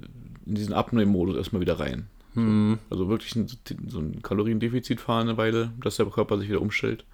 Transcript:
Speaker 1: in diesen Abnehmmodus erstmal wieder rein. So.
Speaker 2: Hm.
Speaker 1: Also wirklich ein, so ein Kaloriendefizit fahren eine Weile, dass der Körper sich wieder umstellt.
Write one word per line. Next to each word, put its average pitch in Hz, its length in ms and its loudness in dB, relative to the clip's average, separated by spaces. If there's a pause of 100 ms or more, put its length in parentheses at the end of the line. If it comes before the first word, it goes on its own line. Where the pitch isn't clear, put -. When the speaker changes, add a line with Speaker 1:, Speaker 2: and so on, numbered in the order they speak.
(460)
Speaker 1:
in 107 100 -2
diesen 104 180 -2
Abnehmmodus 98 600 4
erstmal 90 240 -2
wieder 85 180 2
rein. 71 300 -4 (260)
So. 113 60 0
Speaker 2:
Hm. 107 380 4 (120)
Speaker 1:
Also 92 180 0
wirklich - 280 -2
ein, 110 120 0 (400)
so - 120 -8
ein - 220 -6
Kaloriendefizit 113 760 0
fahren 117 280 0
eine 113 80 0
Weile, 113 440 2
dass - 160 -2
der 107 100 4
Körper 104 320 0
sich 98 100 -4
wieder 101 140 2
umstellt. 113 520 -2